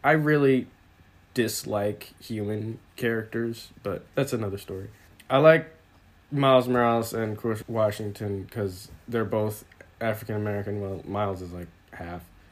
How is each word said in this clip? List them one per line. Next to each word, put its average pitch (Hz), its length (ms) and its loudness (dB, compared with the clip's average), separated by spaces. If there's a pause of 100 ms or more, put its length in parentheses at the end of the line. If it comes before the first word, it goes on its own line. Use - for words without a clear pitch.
I 147 80 6
really 147 560 4 (680)
dislike 107 840 -2
human 107 580 -6 (180)
characters, 113 720 -4 (140)
but 98 220 -6 (100)
that's 135 180 0
another 104 260 -4
story. 98 300 -12 (420)
I 131 80 4
like 160 360 6 (560)
Miles 135 380 6
Morales 117 440 2
and 110 240 -4
Chris 110 320 -4
Washington 104 840 -2
'cause 98 380 -6 (180)
they're 117 180 -2
both 107 400 -2 (360)
African 110 360 -4
American. 104 440 -4
Well, 98 260 -8
Miles 98 360 -4
is, 87 100 -12
like, 87 160 -10 (240)
half. 87 300 -12 (300)